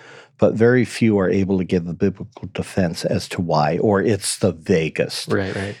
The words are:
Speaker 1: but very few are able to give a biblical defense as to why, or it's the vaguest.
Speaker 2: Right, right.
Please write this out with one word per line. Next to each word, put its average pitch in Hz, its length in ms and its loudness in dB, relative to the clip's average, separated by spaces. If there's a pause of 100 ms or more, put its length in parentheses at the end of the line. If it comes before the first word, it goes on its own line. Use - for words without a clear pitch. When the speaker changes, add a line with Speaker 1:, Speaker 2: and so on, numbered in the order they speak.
(380)
Speaker 1:
but 107 160 4
very 117 300 4
few 107 340 2
are 90 120 2
able 95 280 2
to 90 60 -2
give 87 240 0
a 82 60 -6
biblical - 580 -4
defense - 540 -4
as - 240 -2
to - 100 -4
why, 80 380 0
or 98 240 2
it's - 360 -2
the 95 140 0
vaguest. 82 800 -2
Speaker 2:
Right, 95 220 -2
right. 101 260 -6